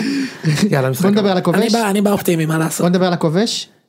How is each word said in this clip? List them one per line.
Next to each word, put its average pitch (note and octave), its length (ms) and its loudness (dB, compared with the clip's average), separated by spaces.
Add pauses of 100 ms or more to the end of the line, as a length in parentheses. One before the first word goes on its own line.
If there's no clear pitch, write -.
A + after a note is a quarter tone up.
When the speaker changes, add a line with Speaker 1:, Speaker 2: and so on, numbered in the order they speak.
(680)
Speaker 1:
יאללה, C3+ 200 0
משחק C3 140 -2
Speaker 2:
בוא G3 80 4
נדבר G#3 100 2
Speaker 1:
הבא. G3 100 2
Speaker 2:
על F3+ 60 0
הכובש. F3+ 220 0
Speaker 3:
אני A3+ 100 2
בא, A3 200 2
אני G3+ 120 0
באופטימי, F#3 440 0
מה D#3+ 120 0
לעשות? D#3 240 -2
Speaker 2:
בוא F3 80 2
נדבר F3+ 160 2
על F3+ 80 0
הכובש. E3+ 540 -2 (220)